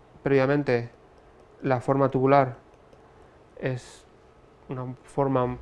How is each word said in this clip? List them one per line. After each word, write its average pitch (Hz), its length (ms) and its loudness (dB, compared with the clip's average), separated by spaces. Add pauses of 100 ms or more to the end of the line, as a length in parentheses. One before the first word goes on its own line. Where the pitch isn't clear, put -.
(220)
previamente, 135 680 0 (720)
la 131 180 0
forma 135 300 0
tubular 131 460 2 (1000)
es - 480 -10 (600)
una 127 260 -10 (100)
forma 127 580 -2